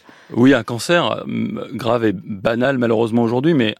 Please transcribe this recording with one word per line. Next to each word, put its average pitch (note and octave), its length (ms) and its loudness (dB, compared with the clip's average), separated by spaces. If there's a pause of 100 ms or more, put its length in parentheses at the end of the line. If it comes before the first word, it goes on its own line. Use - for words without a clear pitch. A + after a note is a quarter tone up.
(320)
Oui, C3 220 6
un A2+ 100 0
cancer, B2 600 -2
euh, - 480 -6
grave A2+ 320 0
et G#2+ 80 2
banal A#2 640 -2
malheureusement A#2 440 2
aujourd'hui, B2+ 320 0
mais A2+ 240 0